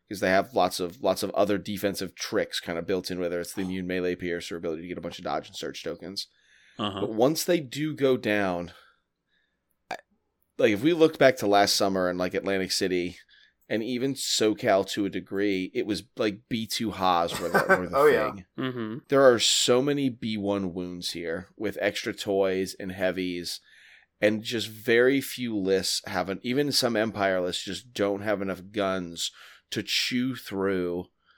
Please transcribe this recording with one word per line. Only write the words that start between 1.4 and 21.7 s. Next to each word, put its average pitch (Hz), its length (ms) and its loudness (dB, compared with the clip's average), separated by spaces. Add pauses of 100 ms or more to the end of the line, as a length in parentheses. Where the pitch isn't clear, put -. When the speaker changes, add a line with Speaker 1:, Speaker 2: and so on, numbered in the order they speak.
Speaker 1:
defensive 98 580 -4
tricks - 440 -2
kinda 85 220 -6
built 90 280 -4
in, 90 100 -6
whether 87 200 -2
it's 85 140 -8
the 98 80 -6
immune 92 260 -4
melee 90 280 -2
pierce 87 360 -6
or 90 60 -8
ability 85 260 -6
to 90 40 -12
get 87 100 -8
a 82 40 -10
bunch 85 160 -10
of 90 80 -14
dodge 76 220 -4
and - 80 -20
search - 280 -10
tokens. 85 440 -10 (500)
Speaker 2:
Uh-huh. 98 240 -6
Speaker 1:
But 107 120 -4
once 131 300 2
they 175 160 2
do 143 360 -6
go 135 220 2
down, 95 560 -2 (1160)
I, - 80 -8 (600)
like, 123 140 6
if 101 120 0
we 165 100 4
looked 160 260 4
back 131 180 8
to 107 100 -2
last 101 280 6
summer 95 340 2
and, 90 100 -2
like, 90 140 -2
Atlantic 95 380 -2
City 90 460 0 (520)
and 113 140 -2
even 127 320 -4
SoCal 104 760 2
to 104 140 0
a 95 40 -2
degree, 95 640 -2
it 123 120 -2
was, 95 180 -2 (140)
like, 110 320 -2
B 113 180 -4
two 110 240 -4
Haas 87 480 2
were 85 100 -4
the, - 200 2
were 185 180 2
the - 100 -8
Speaker 3:
<laughs> - 0 -
Oh, 143 100 6
yeah. 110 240 4
Speaker 1:
thing. 98 140 -16 (120)
Speaker 2:
Mm-hmm. 123 400 -6 (120)
Speaker 1:
There 139 140 6
are 123 160 10
so - 420 4
many 143 280 0
B 113 280 -4
one 98 360 0
wounds 90 380 -8
here 85 440 -6
with 101 260 -4